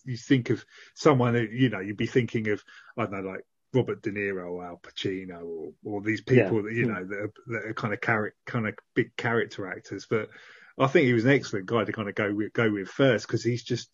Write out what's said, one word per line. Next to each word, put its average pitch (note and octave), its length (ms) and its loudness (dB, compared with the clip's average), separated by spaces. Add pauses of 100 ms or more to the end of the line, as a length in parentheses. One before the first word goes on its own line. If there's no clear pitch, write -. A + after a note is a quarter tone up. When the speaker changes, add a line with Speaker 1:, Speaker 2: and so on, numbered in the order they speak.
Speaker 1:
you B2 120 -8
think B2+ 320 2
of G#2+ 160 0 (300)
someone B2 380 4
that, A2+ 180 0
you B2+ 180 2
know, G2+ 120 -6
you'd G2+ 160 -8
be A#2 100 -2
thinking A2+ 420 0
of, G2+ 140 -2 (340)
I - 60 0
don't F#2+ 200 -6
know, F#2+ 80 -6
like - 140 -10 (280)
Robert A2+ 280 0
De A2 100 -4
Niro G2 380 -4
or F2+ 160 -8
Al F2 160 -14
Pacino F#2 600 -8
or, E2+ 300 -10 (100)
or G#2 180 -6
these G#2+ 260 -2
Speaker 2:
Yeah. B2 180 8
Speaker 1:
people G#2 180 0
that, A2 100 -6
you A#2+ 140 0
Speaker 2:
Mm. G#2+ 80 -2
Speaker 1:
know, - 100 -8
that G2+ 140 -8
are, G#2 120 -6 (160)
that A2 220 -6
are A2 60 -6
kind G#2+ 180 -4
of - 60 -8
charac-, G#2+ 320 -2 (160)
kind A2+ 200 -2
of G2+ 60 -4 (220)
big - 220 -2
character A2 500 -2
actors. - 420 -12
But A2 200 -2 (500)
I C3+ 80 4
think D3 180 6
he B2 80 6
was A2+ 120 4
an C3+ 60 8
excellent A#2 360 2
guy A2+ 160 2
to G2+ 80 -4
kind G2+ 180 -6
of G2 60 -8
go G#2 180 0
with, G#2 200 -2
go A2+ 180 4
with G2 160 -2
first B2+ 400 4
'cause A2 160 -2
he's A#2+ 200 0
just - 300 -4